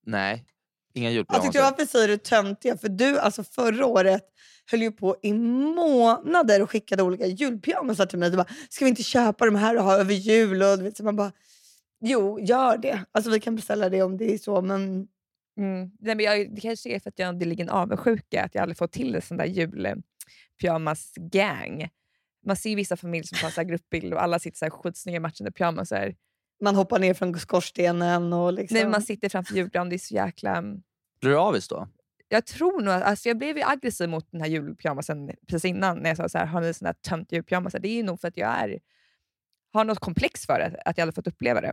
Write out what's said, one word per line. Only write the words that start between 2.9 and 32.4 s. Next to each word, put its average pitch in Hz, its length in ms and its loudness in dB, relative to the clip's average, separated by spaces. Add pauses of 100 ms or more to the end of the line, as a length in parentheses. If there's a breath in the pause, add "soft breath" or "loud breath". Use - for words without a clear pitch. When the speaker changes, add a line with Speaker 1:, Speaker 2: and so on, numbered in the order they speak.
Speaker 2:
alltså, 208 260 0
förra 240 420 0
året 190 360 4 (480 soft breath)
höll 226 120 2
ju 226 100 0
på 196 300 -2
i 208 100 0
månader 247 1300 4
och - 80 -2
skickade 196 320 0
olika 185 240 0
julpyjamasar 220 800 0
till 185 120 -6
mig. 175 120 2
Du 180 60 2
bara, 175 100 2 (240 loud breath)
"Ska - 140 -2
vi 262 40 8
inte 240 140 2
köpa 233 420 2
de 214 100 6
här 220 220 2
och 202 80 2
ha 196 140 6
över 202 160 4
jul?" 202 480 4
Och 196 160 6
du 185 60 -4
vet, 214 120 -6
så 208 80 -10
man 214 120 0
bara, 202 160 0 (680 soft breath)
"Jo, 220 400 2
gör 240 380 4
det. 226 340 -2
Alltså, 214 180 0
vi 214 100 4
kan 226 160 -4
beställa 208 320 -2
det 190 140 2
om 190 140 0
det 220 180 0
är 208 40 -4
så, 202 240 0
men" 190 460 -2 (500)
Speaker 3:
Mm. 190 320 -4 (100)
Nej, 220 140 -4
men 214 100 0
jag, 208 300 0
det 208 60 -12
kanske 226 340 -8
är 202 60 -6
för - 100 -16
att - 80 -18
jag 185 80 -4
har 175 340 -4
en 170 80 -4
avundsjuka, - 760 0
att - 100 -10
jag 196 80 0
aldrig 170 160 -4
fått 170 140 -2
till 247 220 -4
en 180 80 -4
sån 175 140 -10
där 165 80 -2
julpyjamasgang. 165 2500 -4 (580)
Man 196 100 0
ser 214 140 -6
ju 208 60 0
vissa 190 200 -2
familjer 170 300 -6
som 175 120 -6
tar 165 120 -2
så 170 100 -6
här 175 80 -4
gruppbild - 460 -6
och - 80 0
alla 170 160 0
sitter - 200 -10
så 156 60 -6
här 156 60 -4
skitsnygga 170 500 -8
matchande 160 320 -8
pyjamasar. 160 640 -2 (480)
Speaker 2:
Man 202 140 2
hoppar 196 220 2
ner 185 160 4
från 175 240 -4
skorstenen 175 960 0
och 175 200 2
liksom 190 260 -4
Speaker 3:
Nej, 220 100 4
man 208 140 2
sitter 202 260 -6
framför 185 260 -4
julgran, 180 340 -2
det 180 80 -4
är - 20 -8
så - 160 -12
jäkla 170 480 -2 (580)
Speaker 1:
Blir 131 100 2
du 143 80 6
avis 156 300 2
då? 95 200 -8 (400)
Speaker 3:
Jag 226 180 2